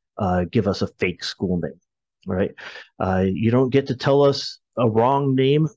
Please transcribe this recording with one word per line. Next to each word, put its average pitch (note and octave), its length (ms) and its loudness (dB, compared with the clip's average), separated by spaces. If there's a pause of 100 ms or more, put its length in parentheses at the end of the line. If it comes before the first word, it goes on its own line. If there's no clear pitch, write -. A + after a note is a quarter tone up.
(160)
uh, F2+ 340 0
give G#2 160 0
us G2+ 160 -2
a G2 60 -4
fake - 340 -6
school F2+ 360 -4
name, D2+ 200 -8 (480)
right? F#2 240 -2 (480)
Uh, F#2 340 0
you A2+ 200 0
don't B2+ 180 2
get C3+ 160 2
to B2+ 80 -4
tell C#3 280 2
us C#3+ 360 0 (180)
a A#2 140 2
wrong C3 460 2
name C#3+ 400 2